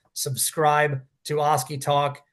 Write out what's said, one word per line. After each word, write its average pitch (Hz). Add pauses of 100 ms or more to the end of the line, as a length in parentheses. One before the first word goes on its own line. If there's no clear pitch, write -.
(140)
subscribe 147 (240)
to 147
Oski 147
Talk 143